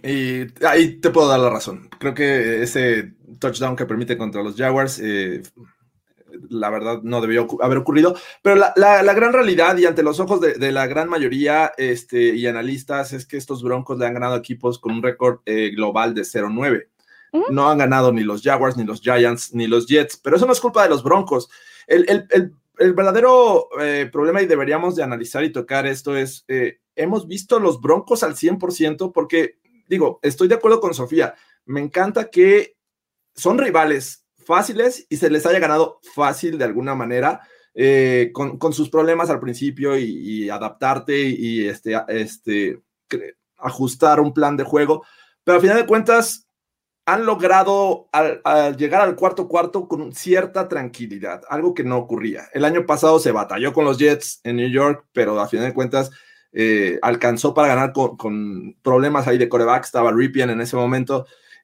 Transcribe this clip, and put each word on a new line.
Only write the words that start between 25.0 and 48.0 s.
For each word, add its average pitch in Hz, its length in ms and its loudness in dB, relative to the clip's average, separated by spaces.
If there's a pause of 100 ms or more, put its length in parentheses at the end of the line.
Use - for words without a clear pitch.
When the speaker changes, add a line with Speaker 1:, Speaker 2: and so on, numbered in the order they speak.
Speaker 1:
analizar 123 380 -6
y 156 100 -4
tocar 135 340 -4
esto, 135 300 -6
es, 131 320 -6
eh, 127 320 -4 (160)
hemos 175 300 -4
visto 190 320 -2
los 165 220 0
Broncos - 420 0
al 156 140 -2
cien 175 220 0
por 180 140 -6
ciento, 165 400 -4
porque, 160 460 -2 (300)
digo, 170 340 -2
estoy 147 260 0
de 233 60 4
acuerdo 226 260 4
con 180 140 -2
Sofía, 127 400 -2 (300)
me 139 160 -6
encanta 196 500 -2
que 196 460 4 (580)
son 208 240 -2
rivales 156 680 0 (180)
fáciles 220 640 -2
y 151 80 -6
se 156 140 2
les 151 160 0
haya 180 120 4
ganado 160 420 0 (140)
fácil 147 440 -2
de 135 60 -2
alguna 123 300 -6
manera, 123 460 -4 (340)
eh, 127 580 2
con, 135 260 -8
con 156 140 -2
sus 151 180 -4
problemas 165 400 0
al 131 100 -4
principio 135 560 -4
y, 131 80 -2
y 107 460 -8
adaptarte 135 680 -4
y, 117 480 -4
este, 110 300 -6
a-, 110 120 -6
este, 104 720 -4 (280)
cre-, 120 260 -10 (220)
ajustar 135 640 0
un 147 120 0
plan 143 240 0
de 139 80 -4
juego, 147 400 0 (380)
pero 180 140 4
al 175 60 4
final 202 160 4
de 226 80 0
cuentas 226 560 2 (640)
han 208 200 0
logrado 190 880 2